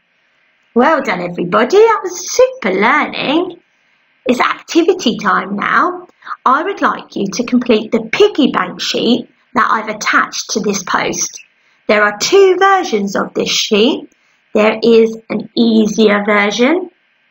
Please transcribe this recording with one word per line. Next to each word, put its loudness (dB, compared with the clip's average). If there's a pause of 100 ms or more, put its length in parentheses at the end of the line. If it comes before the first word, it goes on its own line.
(760)
Well 2
done, -4
everybody. 0
That 4
was -10
super 0
learning. -2 (680)
It's 0
activity 0
time -2
now. -2 (360)
I 2
would -6
like -4
you -4
to -4
complete 0
the -2
piggy 2
bank -6
sheet -2 (240)
that 2
I've -4
attached -4
to -4
this -4
post. -6 (440)
There 2
are 0
two 4
versions 0
of -6
this -4
sheet. 0 (400)
There 2
is 4 (140)
an -8
easier 2
version, 0 (400)